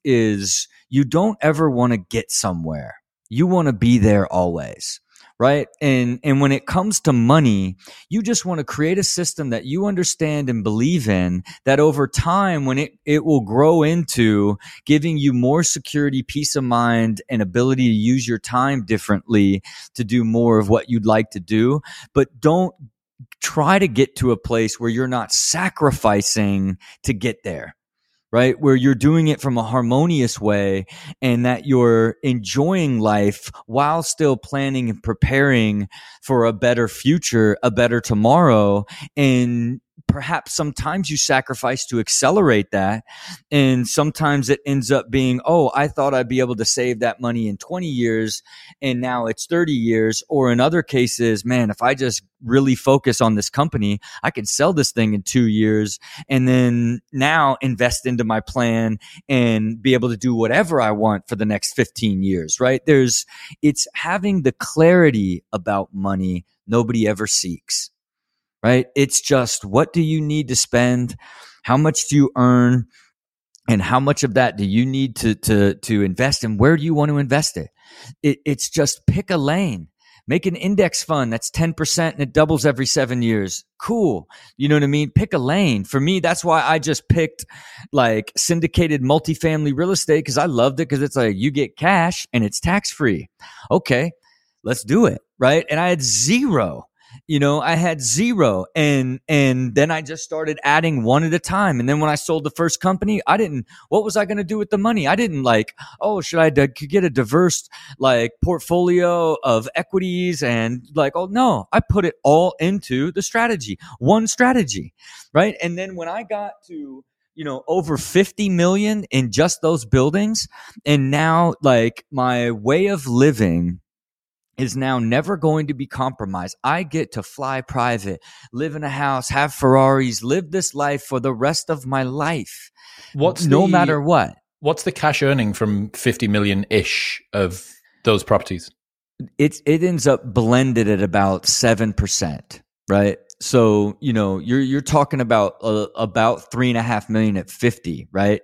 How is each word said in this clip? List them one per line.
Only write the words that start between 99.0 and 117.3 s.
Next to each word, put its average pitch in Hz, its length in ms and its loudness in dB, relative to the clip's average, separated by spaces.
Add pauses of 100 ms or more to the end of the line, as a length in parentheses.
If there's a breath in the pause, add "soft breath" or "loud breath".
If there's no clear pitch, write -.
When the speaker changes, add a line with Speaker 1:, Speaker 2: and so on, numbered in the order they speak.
Speaker 1:
and 131 460 0
then 151 160 2
I 160 120 -4
just 151 200 -14
started 156 400 -6
adding 147 400 2
one 135 220 2
at 160 100 -2
a 175 40 0
time. 185 420 -2
And 120 80 -2
then 147 120 0
when 151 100 0
I 151 40 0
sold 156 300 -4
the 147 60 -6
first 165 300 -2
company, 190 460 -2
I 170 100 4
didn't, 151 300 -2 (220 loud breath)
what 202 160 0
was 208 120 -6
I 208 80 0
gonna 202 200 -4
do 202 120 -6
with 208 140 -4
the 208 80 0
money? 208 280 0
I 160 80 2
didn't, 190 280 -2
like, 113 320 2 (260 loud breath)
"Oh, 202 200 -2
should 165 180 -4
I 160 120 4
d-, 139 180 4
get 151 360 -2
a 170 60 0
diverse, 131 580 0 (300 loud breath)
like, 120 340 2 (100)
portfolio 175 1000 0
of 117 320 2
equities?" 180 680 -4
And, 120 520 -2
like, 143 220 0
oh, 180 100 -2
no, 202 460 0
I 165 80 2
put 185 240 0
it 170 100 -2 (100)
all 165 360 4
into 160 520 -2
the 190 100 -6
strategy, 196 560 -4 (200 loud breath)
one 214 280 2
strategy, 226 680 0 (400 loud breath)
right? 196 280 2
And 170 140 -4
then 190 200 -10
when 165 120 -10
I 208 160 -8
got 208 280 -8 (160)
to, 139 360 -16 (300)